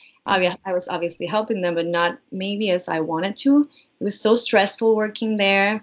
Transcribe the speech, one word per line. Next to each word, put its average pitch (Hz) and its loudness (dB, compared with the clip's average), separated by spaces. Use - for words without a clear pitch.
Obvi-, 180 0
I 190 -4
was 180 -4
obviously 175 -6
helping 214 -2
them, 175 0
but 165 -2
not 170 0
maybe 202 -4
as 180 -2
I 165 -2
wanted 165 -4
to. 285 4
It - -8
was 202 -4
so 214 4
stressful 226 2
working 214 -2
there. 202 2